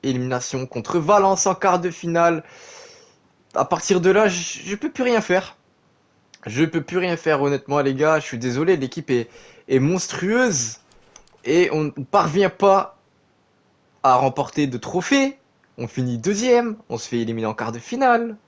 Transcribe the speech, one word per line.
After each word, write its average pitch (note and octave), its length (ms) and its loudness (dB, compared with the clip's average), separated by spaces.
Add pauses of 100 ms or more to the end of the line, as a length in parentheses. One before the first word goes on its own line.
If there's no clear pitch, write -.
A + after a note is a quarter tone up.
élimination B2+ 560 -4
contre B2+ 340 -4
Valence F#3+ 480 4
en F#3 80 0
quart F3+ 240 2
de F3 100 -4
finale. E3+ 540 0 (1080)
À - 120 0
partir F3+ 360 0
de F3+ 80 2
là, G#3 180 4
je, F3 380 -6
je G3 100 -6
peux D4 140 -8
plus C4 140 -6
rien A#3 180 2
faire. - 360 -2 (880)
Je A#2+ 180 0
peux D#3+ 180 -2
plus F3 160 -6
rien F3+ 200 -2
faire, D3+ 240 0
honnêtement, C#3+ 400 0
les C3+ 120 0
gars. D3+ 260 2
Je C#3+ 60 -6
suis B2 120 -10
désolé, C#3 400 0
l'équipe C3+ 320 -8
est, A#2+ 200 0 (380)
est C3 120 4
monstrueuse. F#3+ 1000 0 (680)
Et E3 260 4
on D#3 140 -2
ne C#3+ 40 -4
parvient E3 600 0
pas - 480 2 (1040)
à B2+ 120 6
remporter C3+ 520 0
de B2 100 -8
trophée. C4+ 600 0 (420)
On A#2+ 80 -8
finit B2+ 300 -4
deuxième, A3 580 0 (140)
on A#2+ 80 -6
se - 100 -10
fait A#2+ 120 -2
éliminer A2+ 260 -4
en G#2+ 80 -2
quart A2+ 180 -6
de A#2 60 -12
finale. A#3 580 0 (120)